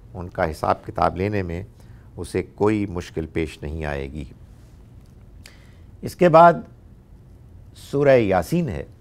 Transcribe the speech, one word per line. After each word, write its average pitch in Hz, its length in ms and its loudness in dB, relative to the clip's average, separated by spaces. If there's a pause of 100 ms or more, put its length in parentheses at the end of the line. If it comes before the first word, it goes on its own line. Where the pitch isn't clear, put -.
(140)
उनका 90 300 -6
हिसाब 98 420 -4
किताब 85 300 -2
लेने 101 260 -4
में 87 240 -8 (520)
उसे 92 240 -6
कोई 104 460 -2
मुश्किल 87 400 -8
पेश 80 340 -6
नहीं 78 240 -10
आएगी। 69 400 -8 (1800)
इसके 151 280 2
बाद 170 340 8 (1200)
सूरह 143 340 2
यासीन 110 520 0
है 76 180 -8 (140)